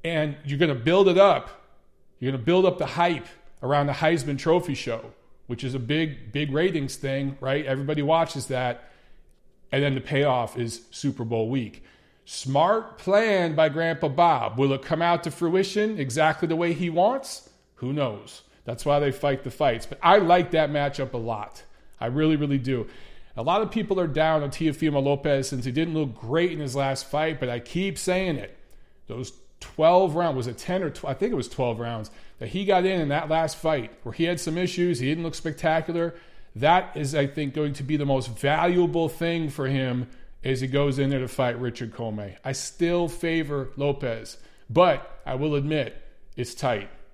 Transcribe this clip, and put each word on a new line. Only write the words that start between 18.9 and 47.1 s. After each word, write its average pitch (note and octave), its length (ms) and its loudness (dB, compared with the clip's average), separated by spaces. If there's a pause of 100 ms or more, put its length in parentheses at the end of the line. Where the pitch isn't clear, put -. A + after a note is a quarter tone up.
they C#3+ 140 2
fight C#3 320 -2
the B2+ 40 -6
fights. A#2+ 360 -2
But - 180 -12
I G3 140 8
like F3+ 340 4
that D#3 180 2
matchup C#3+ 440 -2
a B2 40 -6
lot. A2+ 460 -8 (380)
I A2+ 60 -4
really, D#3 280 2
really C#3+ 220 0
do. B2+ 280 -2 (520)
A A#2 60 -6
lot F3+ 180 2
of G#3+ 100 -2
people G3+ 260 -2
are F3 100 0
down D#3 360 2
on C#3+ 60 -4
Teofimo D3 520 0
Lopez C#3 460 0
since B2+ 160 -6
he C3 80 -4
didn't D#3+ 220 -2
look C#3+ 220 -2
great E3 360 0
in D3+ 80 -8
his C3+ 160 -6
last C#3 300 -2
fight, D3+ 340 -2
but B2+ 80 -2
I A#2+ 140 -4
keep F#3 360 -4
saying F#3 380 0
it. G#2 220 -10 (500)
Those A#2 240 -10 (280)
twelve E3+ 560 4
round, E3 220 0
was A#2+ 100 -4
it A#2 100 -8
ten F#3 260 -4
or D3+ 60 -4
tw-, - 160 -12
I C#3 80 -4
think A#3 180 -2
it - 40 -2
was B2+ 140 -4
twelve A#2 300 -2
rounds, A#2 320 -8 (280)
that A2 100 -8
he F#3 160 -4
got F#3 200 4
in, F#3+ 160 2
in D3 80 -2
that D3+ 200 -2
last D#3+ 280 0
fight D3 340 -2 (120)
where A2+ 100 -10
he E3 120 0
had E3+ 140 -2
some D#3+ 180 -4
issues, F3 420 0
he C3 80 -2
didn't D#3+ 160 -2
look D#3 120 -6
spectacular. E3 800 -2 (400)
That E3+ 400 2
is, D3 180 -4
I C#3+ 140 2
think, C#3 260 -6
going D3 200 -2
to C#3 100 -8
be D3 140 -2
the C#3+ 80 -2
most C3 240 0
valuable D#3+ 800 2
thing E3 400 -2
for C#3 180 -4
him B2+ 400 0 (360)
as B2+ 180 -2
he C3 60 -4
goes C#3 320 0
in C3+ 100 2
there C#3 100 0
to B2+ 80 -4
fight A#2+ 320 -2
Richard A#2+ 340 -6
Commey. G#2+ 500 -8
I C#3 80 -6
still E3+ 560 -2
favor D#3 680 -4
Lopez, C3+ 600 -4 (320)
but D#3 560 4
I C3 100 -4
will D3 200 -2
admit C#3+ 460 -2 (340)
it's B2 200 -8
tight. A#2 340 -2 (240)